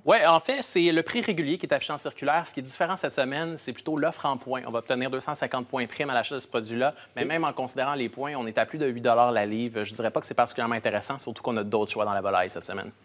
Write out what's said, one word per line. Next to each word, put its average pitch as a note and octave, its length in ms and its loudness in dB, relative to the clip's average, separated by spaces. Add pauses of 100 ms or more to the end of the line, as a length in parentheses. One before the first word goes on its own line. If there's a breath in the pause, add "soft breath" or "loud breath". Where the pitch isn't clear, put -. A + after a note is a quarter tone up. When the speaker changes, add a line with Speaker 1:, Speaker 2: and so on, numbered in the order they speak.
Speaker 1:
Ouais, F#3+ 200 6
en E3 140 8
fait, C4 240 0
c'est E3+ 280 4
le D#3+ 120 4
prix A#3+ 180 -2
régulier E3+ 380 0
qui D#3+ 80 -6
est - 60 0
affiché C#3+ 200 -2
en C#3+ 60 -6
circulaire. D3+ 480 0
Ce - 80 -14
qui - 40 -4
est C3 40 -8
différent E3+ 340 -2
cette D#3 160 -4
semaine, D3 440 -2
c'est C3 160 -8
plutôt D#3 220 -4
l'offre D3+ 300 0
en C#3 120 0
points. B2+ 280 -6
On A#2+ 60 -8
va A2+ 80 -2
obtenir B2+ 320 -2
deux C3 80 -2
cent D3 160 -4
cinquante B2+ 320 -2
points B2+ 160 -2
de A#2 40 -2
prime C#3+ 220 -4
à C3 60 -2
l'achat A#2 180 0
de C3+ 60 -4
ce - 80 -10
produit-là. A#2 480 0 (200 loud breath)
Mais B2 60 -4
Speaker 2:
Ok. B2+ 60 -2
Speaker 1:
même E3 160 0
en D3 100 -2
considérant C3+ 400 -2
les B2+ 160 -2
points, C#3 260 -6
on B2 120 -4
est A2 100 -2
à A2+ 80 4
plus D#3+ 140 -8
de D3 80 2
huit A#2+ 140 -2
dollars A#2+ 300 6
la G#2+ 140 2
livre. A2+ 380 -2
Je G#2 100 -6
dirais A2 160 -2
pas D#3 100 0
que D3 60 -4
c'est - 80 -8
particulièrement A#2 400 2
intéressant, A2+ 460 0
surtout - 240 -10
qu'on A#2+ 140 0
a G#2 60 0
d'autres G#2 280 0
choix G#2+ 140 0
dans G#2 80 0
la G2 80 0
volaille F#2+ 280 2
cette E2+ 160 -8
semaine. F#2+ 240 -8 (160)